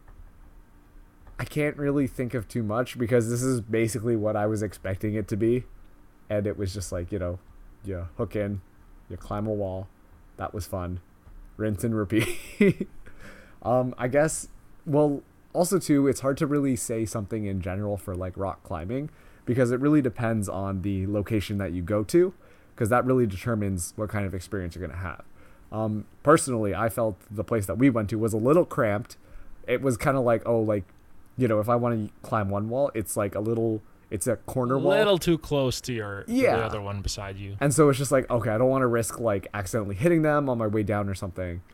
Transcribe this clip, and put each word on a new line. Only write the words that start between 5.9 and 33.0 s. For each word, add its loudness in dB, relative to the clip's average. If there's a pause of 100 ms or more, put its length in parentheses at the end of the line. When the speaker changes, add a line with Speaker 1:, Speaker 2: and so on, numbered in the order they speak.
Speaker 1:
And 0
it -2
was -4
just -8
like, -6
you -4
know, -4 (440)
you -8 (100)
hook -6
in, -2 (480)
you -10
climb -6
a -2
wall. -4 (500)
That -6
was -8
fun. -6 (580)
Rinse -2
and 0
repeat. 2 (320)
<laughs> 4 (720)
Um, 2
I -2
guess, 2 (380)
well, 2 (300)
also 2
too, 4
it's 0
hard 0
to 0
really 2
say -2
something -4
in -2
general -4
for, -8
like, -6
rock -6
climbing -6 (340)
because 2
it 0
really 6
depends 0
on -4
the 0
location 0
that -2
you -2
go 0
to, 4 (440)
'cause 0
that 4
really 4
determines -2
what -4
kind -2
of -4
experience -6
you're -8
gonna -10
have. -8 (500)
Um, -2 (180)
personally, 4
I 0
felt -2 (120)
the -6
place 0
that -4
we 6
went 2
to -2
was 2
a 0
little 4
cramped. -2 (500)
It 0
was 2
kinda 2
like, 2
oh, 2
like, 0 (500)
you 2
know, 4
if 0
I 4
wanna 0 (140)
climb -2
one -2
wall, 0
it's, -4